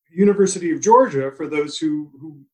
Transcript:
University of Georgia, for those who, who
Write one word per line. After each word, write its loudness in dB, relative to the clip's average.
University 2
of -4
Georgia, 2
for -10
those -6
who, -6
who -20